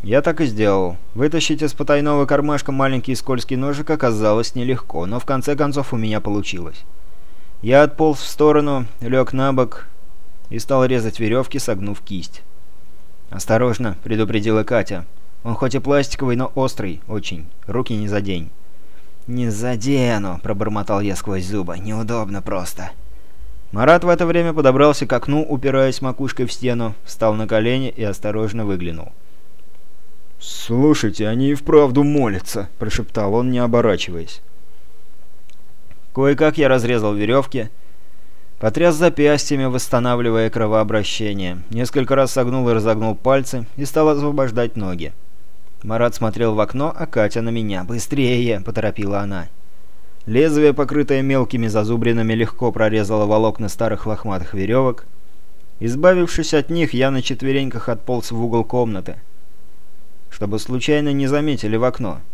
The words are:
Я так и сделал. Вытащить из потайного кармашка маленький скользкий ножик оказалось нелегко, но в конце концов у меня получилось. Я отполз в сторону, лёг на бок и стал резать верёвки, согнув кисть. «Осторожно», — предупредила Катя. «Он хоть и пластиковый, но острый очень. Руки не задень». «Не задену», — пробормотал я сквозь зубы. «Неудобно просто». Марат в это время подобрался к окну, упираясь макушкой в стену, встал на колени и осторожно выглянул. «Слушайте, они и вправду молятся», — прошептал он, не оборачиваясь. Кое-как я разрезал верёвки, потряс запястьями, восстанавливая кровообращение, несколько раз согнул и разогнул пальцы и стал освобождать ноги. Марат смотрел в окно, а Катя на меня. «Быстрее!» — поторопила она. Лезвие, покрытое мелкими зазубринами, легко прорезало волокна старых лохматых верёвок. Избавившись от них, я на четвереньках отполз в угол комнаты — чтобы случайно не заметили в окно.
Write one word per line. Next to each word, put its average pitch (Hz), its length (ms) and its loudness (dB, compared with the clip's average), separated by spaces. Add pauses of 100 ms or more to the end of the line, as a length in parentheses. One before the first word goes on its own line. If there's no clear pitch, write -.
Я 127 200 4
так 160 180 0
и 156 60 2
сделал. 98 500 2 (180)
Вытащить 151 460 0
из 151 140 0
потайного 147 500 2
кармашка 143 480 0
маленький 135 420 0
скользкий 127 420 -2
ножик 143 340 -2
оказалось 113 640 2
нелегко, 123 500 -2
но 98 160 -2
в - 60 -4
конце 139 300 0
концов 143 360 0
у 120 60 0
меня 107 240 0
получилось. 98 640 -2 (760)
Я 131 220 6
отполз 151 380 2
в - 60 -4
сторону, 147 600 2 (160)
лёг 127 320 2
на 135 180 2
бок 127 360 0 (600)
и 113 100 -2
стал 127 280 2
резать 113 340 0
верёвки, 123 380 0
согнув 101 420 0
кисть. - 420 -4 (840)
«Осторожно», — 113 760 0
предупредила 110 640 2
Катя. 101 400 0 (400)
«Он 113 100 -2
хоть 123 200 0
и 135 40 2
пластиковый, 135 580 2
но 127 180 -2
острый 110 520 0
очень. 92 400 -2 (200)
Руки 120 280 0
не 107 140 0
задень». 98 400 0 (760)
«Не 123 240 0
задену», — 113 920 0
пробормотал 104 600 0
я 101 120 0
сквозь 95 300 -2
зубы. 90 340 -2
«Неудобно 107 600 -2
просто». 92 500 -4 (800)
Марат 151 320 4
в 175 60 0
это 170 160 4
время 170 300 2
подобрался 139 520 4
к 120 60 0
окну, 139 300 0
упираясь 135 580 0
макушкой 131 460 -2
в 117 60 -4
стену, 120 420 -2 (100)
встал 110 300 0
на 107 120 -2
колени 120 440 0
и - 120 -4
осторожно 107 640 -2
выглянул. 87 480 -2 (1300)
«Слушайте, 117 880 2
они 127 220 2
и 147 40 2
вправду 143 480 6
молятся», — 113 760 0
прошептал 107 560 0
он, 123 160 2
не 123 80 0
оборачиваясь. 113 840 2 (1700)
Кое-как 143 420 2
я 143 120 4
разрезал 117 460 2
верёвки, 117 540 0 (880)
потряс 160 360 2
запястьями, 147 720 2
восстанавливая 120 840 2
кровообращение, 107 1120 0 (100)
несколько 123 460 0
раз 135 180 2
согнул 127 380 0
и - 20 4
разогнул 110 420 2
пальцы 131 520 0 (100)
и 139 80 -4
стал 156 240 2
освобождать 135 680 0
ноги. 90 360 -4 (720)
Марат 113 320 0
смотрел 110 400 0
в 107 60 0
окно, 131 360 0
а 170 80 -2
Катя 113 380 0
на 117 80 -2
меня. 104 340 -2
«Быстрее!» — 120 800 0
поторопила 101 560 -2
она. 98 280 -4 (760)
Лезвие, 147 480 4
покрытое 139 480 0
мелкими 131 460 0
зазубринами, 113 680 2
легко 113 400 0
прорезало 107 540 2
волокна 107 420 2
старых 107 380 -2
лохматых 101 480 -2
верёвок. 120 500 0 (760)
Избавившись 160 760 2
от 147 160 2
них, 165 240 0
я 131 160 2
на 131 100 0
четвереньках 135 680 -2
отполз 117 400 -2
в 113 120 0
угол 117 220 2
комнаты — 113 520 -2 (1120)
чтобы 107 300 -2
случайно 147 520 0
не 139 140 0
заметили 135 500 0
в 117 80 2
окно. 113 360 -2 (140)